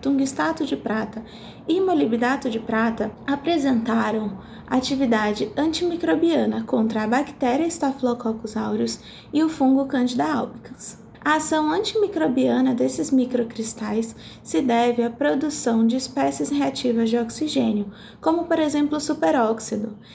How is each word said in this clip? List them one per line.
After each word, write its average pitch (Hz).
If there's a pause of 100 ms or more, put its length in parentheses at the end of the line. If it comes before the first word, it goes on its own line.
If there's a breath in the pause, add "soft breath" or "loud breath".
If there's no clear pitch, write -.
tungstato 285
de 277
prata 220 (440 loud breath)
e 330
molibdato 269
de 220
prata 226 (140)
apresentaram 226 (260 loud breath)
atividade 240
antimicrobiana 320
contra 220
a 220
bactéria 269
Staphylococcus 247
aureus 220 (340 loud breath)
e 302
o 311
fungo 269
Candida 247
albicans. - (140)
A 302
ação 311
antimicrobiana 262
desses 262
microcristais 226 (260 loud breath)
se 311
deve 240
à 233
produção 285
de 233
espécies 277
reativas 254
de 233
oxigênio, 226 (300 loud breath)
como 330
por 330
exemplo 294
o 294
superóxido, 226 (180 loud breath)